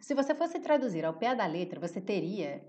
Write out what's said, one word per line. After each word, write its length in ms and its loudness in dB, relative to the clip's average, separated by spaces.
Se 140 -2
você 180 4
fosse 280 -2
traduzir 440 2
ao 80 0
pé 220 0
da 100 2
letra, 360 -2
você 200 -6
teria 680 -2